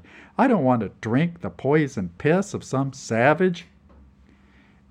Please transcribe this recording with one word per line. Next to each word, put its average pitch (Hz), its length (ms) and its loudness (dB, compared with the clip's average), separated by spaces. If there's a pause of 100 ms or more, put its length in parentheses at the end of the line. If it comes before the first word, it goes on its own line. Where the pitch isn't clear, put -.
(380)
I 233 100 4
don't 139 160 2
want 127 180 4
to 95 100 -6 (100)
drink 151 400 -2
the 101 80 -8
poison 131 680 -2
piss 180 360 0
of 95 100 -8
some 135 300 -4
savage." 151 760 0 (1200)